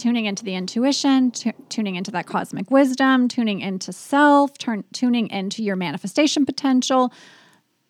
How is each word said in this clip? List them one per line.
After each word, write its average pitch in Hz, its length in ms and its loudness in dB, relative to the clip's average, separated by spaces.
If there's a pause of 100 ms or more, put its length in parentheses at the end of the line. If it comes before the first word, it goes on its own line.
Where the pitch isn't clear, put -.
tuning 233 180 0
into 196 180 -6
the 190 100 -6
intuition, 254 800 0
tu-, - 200 -4 (160)
tuning 202 280 -4
into 180 160 -6
that 175 140 -4
cosmic - 440 -6
wisdom, 262 560 4
tuning 220 340 -2
into 190 320 -6
self, 285 640 2
turn-, 214 360 -6
tuning 240 380 0
into 202 340 -6
your 202 100 0
manifestation 185 720 0
potential. 254 680 2 (760)